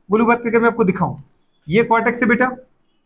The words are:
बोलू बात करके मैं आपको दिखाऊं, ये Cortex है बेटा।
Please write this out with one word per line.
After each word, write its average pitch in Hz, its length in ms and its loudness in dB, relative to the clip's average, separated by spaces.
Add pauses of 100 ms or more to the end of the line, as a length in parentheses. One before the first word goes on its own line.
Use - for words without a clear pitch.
(100)
बोलू 220 160 2
बात 240 160 0
करके 233 160 0
मैं 233 100 2
आपको 233 160 0
दिखाऊं, 175 320 -2 (500)
ये 185 180 2
Cortex 233 380 -2
है 233 60 2
बेटा। 247 180 2 (600)